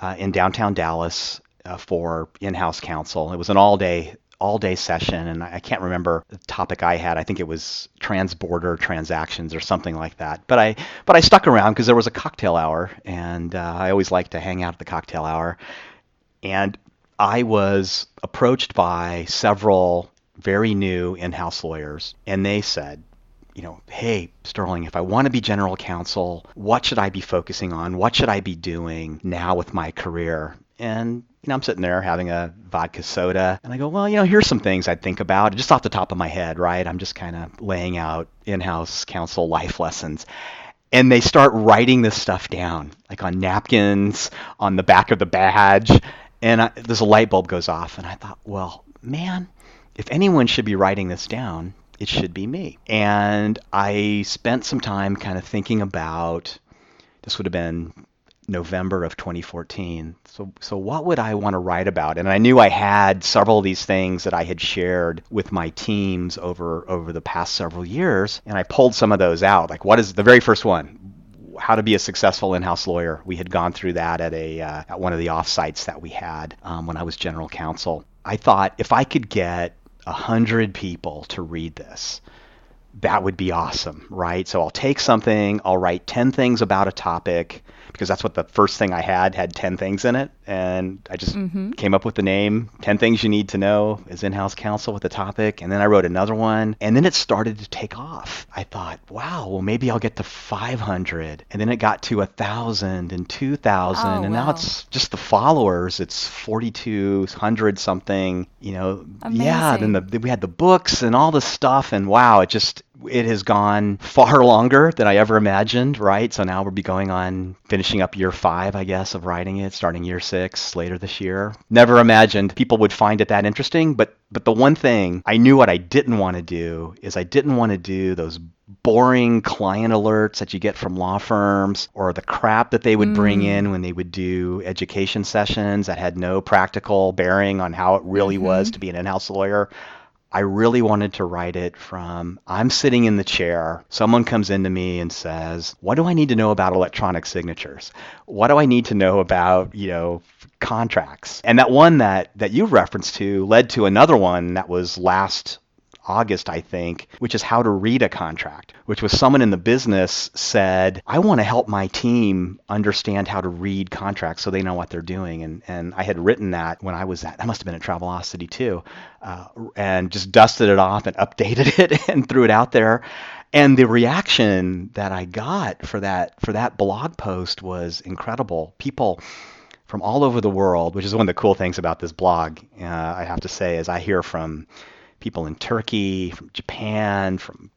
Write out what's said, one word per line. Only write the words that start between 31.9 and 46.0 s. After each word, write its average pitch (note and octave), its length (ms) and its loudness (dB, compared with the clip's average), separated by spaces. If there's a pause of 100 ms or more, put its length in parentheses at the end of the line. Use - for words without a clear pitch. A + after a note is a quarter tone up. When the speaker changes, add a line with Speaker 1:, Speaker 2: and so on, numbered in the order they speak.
Speaker 1:
having F2+ 300 -4
a E2+ 220 -6 (180)
vodka F2 320 -6
soda, F#2 600 -2
and B2 100 -12
I B2+ 40 -8
go, C#3+ 120 -6
"Well, G3+ 200 -2
you G#3 60 0
know, G#3 80 4
here's G3+ 240 4
some A2+ 140 0
things F#2+ 260 0
I'd F2 140 -2
think F#2 180 -6
about, G2 360 2
just B2 160 -4
off C3+ 120 6
the A2 60 -4
top F#2 220 -4
of F2+ 60 -4
my E2 120 -4
head," E2 280 -6
right? F2 300 0
I'm E2+ 100 -8
just F#2 160 -10
kinda E2+ 360 -12 (100)
laying F2+ 380 -4
out E2 320 -6 (160)
in-house F2+ 600 -6
counsel E2+ 440 -4
life E2+ 300 -4
lessons. D#2 460 -8 (640)
And B2+ 200 8
they A#2+ 80 8
start C#3 340 6
writing A2+ 480 6
this A2 180 2
stuff - 300 -4
down, E2 420 -6 (180)
like, - 120 -14
on F#2 180 -2
napkins, G2+ 920 2 (280)
on G2 160 0
the F#2 80 2
back F#2+ 280 6
of - 80 4
the G2 60 0
badge. A2+ 680 6 (500)